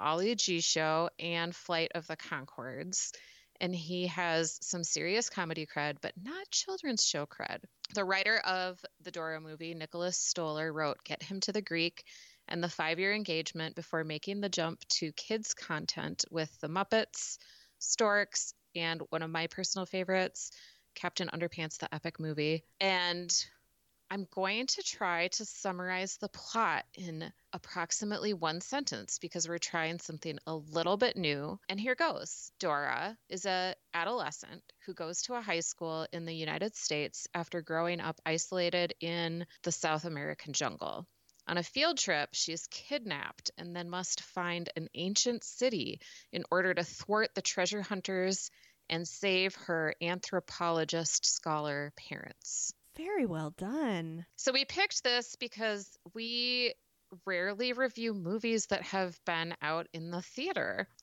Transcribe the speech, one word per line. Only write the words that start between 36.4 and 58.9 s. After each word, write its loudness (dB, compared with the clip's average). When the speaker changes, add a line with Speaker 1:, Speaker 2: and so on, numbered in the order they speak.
Speaker 1:
States -2
after -2
growing 0
up -4
isolated 2
in -2
the 0
South 2
American -4
jungle. -2
On 0
a 2
field 2
trip, 2
she 0
is -6
kidnapped -4
and -8
then -6
must -2
find -2
an -4
ancient 2
city 0
in -2
order 6
to 0
thwart 0
the -2
treasure 2
hunters 0
and -2
save 2
her 0
anthropologist 2
scholar 0
parents. -6
Speaker 2:
Very 0
well -2
done. -2
Speaker 1:
So 2
we 6
picked 0
this 2
because -4
we 0
rarely 2
review 2
movies 2
that 2
have 0